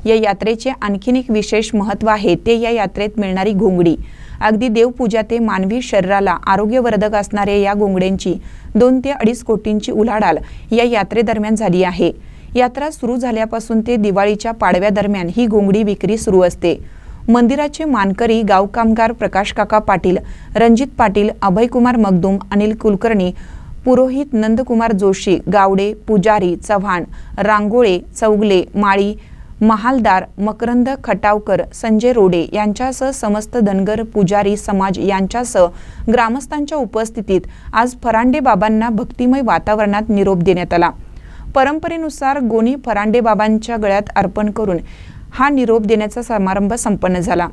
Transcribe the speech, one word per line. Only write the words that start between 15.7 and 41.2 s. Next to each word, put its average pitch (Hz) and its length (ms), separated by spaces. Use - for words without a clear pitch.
विक्री 202 340
सुरू 196 240
असते. 175 360
मंदिराचे 269 560
मानकरी 226 560
गाव 202 240
कामगार 226 460
प्रकाश 202 400
काका 214 280
पाटील, 190 380
रणजित 233 320
पाटील, 208 320
अभयकुमार 240 540
मगदूम, 196 420
अनिल 208 240
कुलकर्णी, 208 560
पुरोहित 262 480
नंदकुमार 226 580
जोशी, 190 480
गावडे, 196 400
पुजारी, 208 640
चव्हाण, 190 480
रांगोळे, 208 600
चौगले, 208 480
माळी, 202 400
महालदार, 220 640
मकरंद 233 520
खटावकर, 208 580
संजय 226 400
रोडे 185 400
यांच्यासह 254 560
समस्त 214 480
धनगर 208 460
पुजारी 202 540
समाज 196 420
यांच्यासह 190 640
ग्रामस्थांच्या 269 640
उपस्थितीत 220 640
आज 240 300
फरांडे 247 360
बाबांना 220 500
भक्तिमय 247 520
वातावरणात 208 680
निरोप 196 280
देण्यात 175 360
आला. 170 160